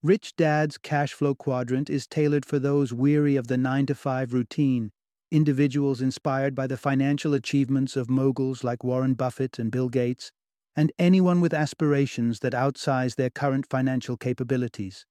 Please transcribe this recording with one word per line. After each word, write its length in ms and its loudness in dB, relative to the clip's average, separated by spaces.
Rich 360 0
Dad's 400 2
Cash 340 -2
Flow 240 0
Quadrant 540 -2
is 180 -4
tailored 380 0
for 120 -2
those 360 0
weary 420 2
of 120 -2
the 100 0
nine-to-five 720 -2
routine, 600 0
individuals 720 2
inspired 540 -2
by 120 -4
the 100 -4
financial 560 0
achievements 640 0
of 120 -4
moguls 540 0
like 180 -4
Warren 320 0
Buffett 460 -4
and 120 -2
Bill 180 -2
Gates, 420 -2
and 240 2
anyone 440 4
with 120 2
aspirations 880 0
that 160 -2
outsize 600 -2
their 140 0
current 400 -2
financial 460 -2
capabilities. 960 -4